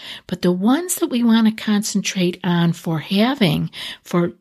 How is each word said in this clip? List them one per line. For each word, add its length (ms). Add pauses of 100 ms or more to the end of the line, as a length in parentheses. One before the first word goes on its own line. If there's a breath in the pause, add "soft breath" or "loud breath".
(280 loud breath)
but 140
the 100
ones 440
that 120
we 160
want 220
to 180
concentrate 800
on 280
for 280
having, 720 (340 loud breath)
for 360